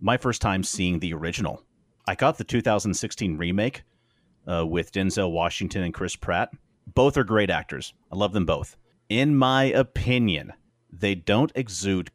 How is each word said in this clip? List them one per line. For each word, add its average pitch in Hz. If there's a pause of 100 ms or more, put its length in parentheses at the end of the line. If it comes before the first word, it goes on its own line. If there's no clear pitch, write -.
my 117
first 123
time 95
seeing 90
the 82
original. 82 (420)
I 95
caught 151
the 117
two -
thousand 104
sixteen 92
remake, 92 (640)
uh, 85
with 85
Denzel 95
Washington 87
and 85
Chris -
Pratt. 90 (360)
Both 135
are 135
great 104
actors. 76 (180)
I 87
love 98
them 98
both. 80 (320)
In 139
my 131
opinion, 120 (400)
they 98
don't 107
exude 95